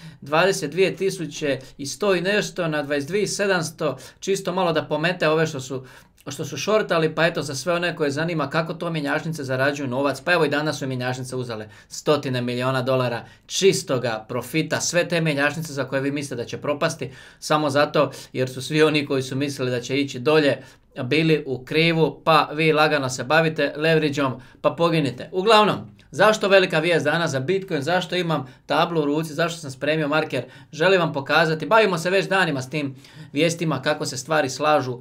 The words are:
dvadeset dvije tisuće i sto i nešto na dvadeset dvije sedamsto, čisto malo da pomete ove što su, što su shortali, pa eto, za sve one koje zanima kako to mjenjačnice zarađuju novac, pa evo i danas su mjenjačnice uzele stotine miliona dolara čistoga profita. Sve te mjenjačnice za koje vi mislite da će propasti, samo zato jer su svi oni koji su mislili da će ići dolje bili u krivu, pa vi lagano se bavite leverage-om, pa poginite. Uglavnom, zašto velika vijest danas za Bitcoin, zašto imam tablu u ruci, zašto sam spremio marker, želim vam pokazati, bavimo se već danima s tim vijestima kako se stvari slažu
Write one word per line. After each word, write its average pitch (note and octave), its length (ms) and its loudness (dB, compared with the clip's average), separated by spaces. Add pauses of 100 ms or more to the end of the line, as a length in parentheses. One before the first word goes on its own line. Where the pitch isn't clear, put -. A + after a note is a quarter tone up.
(200)
dvadeset D#3+ 500 2
dvije F3 260 2
tisuće D3+ 640 -4 (200)
i C#3 80 -10
sto G3 280 0
i F3 60 0
nešto F#3 480 -2
na D3+ 140 -2
dvadeset C#3+ 260 -4
dvije F#3+ 180 0
sedamsto, F3+ 680 -2 (220)
čisto F#3+ 340 -2
malo F3+ 200 2
da D3+ 100 0
pomete D#3 460 0
ove D#3+ 180 4
što D#3 140 -6
su, C3 240 -8 (420)
što - 180 -8
su C#3 140 -8
shortali, F3+ 560 0
pa D#3 120 2
eto, E3+ 160 -2
za C#3+ 120 -6
sve F3 180 -4
one E3+ 240 -2
koje D3+ 140 0
zanima D#3 400 -2
kako E3 240 -2
to E3+ 160 -6
mjenjačnice D#3 540 -4
zarađuju C3+ 440 -2
novac, C3+ 320 -2
pa F3 120 0
evo E3 120 4
i C#3+ 40 4
danas D3 300 -2
su C#3+ 80 -6
mjenjačnice B2+ 500 -6
uzele A2 320 -8 (200)
stotine C#3+ 520 0
miliona B2 420 0
dolara B2 420 0 (220)
čistoga B2+ 840 0
profita. C3 520 -2
Sve E3+ 280 0
te E3+ 120 0
mjenjačnice D3 520 0
za C#3 120 -4
koje C3+ 160 -2
vi C#3 100 -2
mislite C#3 320 -6
da - 20 -8
će A2+ 140 -8
propasti, C#3+ 520 -4 (280)
samo D3+ 320 0
zato C#3 400 2 (220)
jer B2+ 180 -2
su C3 120 -10
svi D3+ 200 2
oni D3+ 240 4
koji C3+ 160 0
su C3 140 -6
mislili C#3 340 -2
da B2 100 -2
će C3+ 200 -2
ići C3+ 180 -4
dolje C#3+ 400 4 (460)
bili D3+ 420 2
u B2+ 180 -6
krivu, D#3+ 600 2
pa D#3 280 4
vi D#3 200 2
lagano D3 360 2
se B2+ 160 -6
bavite D#3 520 2
leverage-om, D3 640 0 (200)
pa D3+ 100 2
poginite. D#3+ 640 0
Uglavnom, G3 440 4 (340)
zašto G3+ 380 4
velika F#3 300 6
vijest D#3 260 2
danas D#3 260 0
za C3 100 -2
Bitcoin, E3+ 420 -2
zašto F3+ 340 -2
imam D#3+ 300 -2 (200)
tablu D#3+ 360 2
u - 20 0
ruci, D3+ 300 -2
zašto E3 260 -2
sam C#3 100 -12
spremio D3 380 -2
marker, D3+ 360 0 (280)
želim F3 280 4
vam D#3+ 120 0
pokazati, D#3 540 0
bavimo G3+ 320 4
se F3 120 -2
već F#3+ 180 2
danima E3+ 340 0
s B2+ 80 -12
tim C#3+ 240 -4 (380)
vijestima D#3+ 500 0
kako D3+ 240 -2
se - 100 -8
stvari D3+ 340 -2
slažu C#3+ 500 0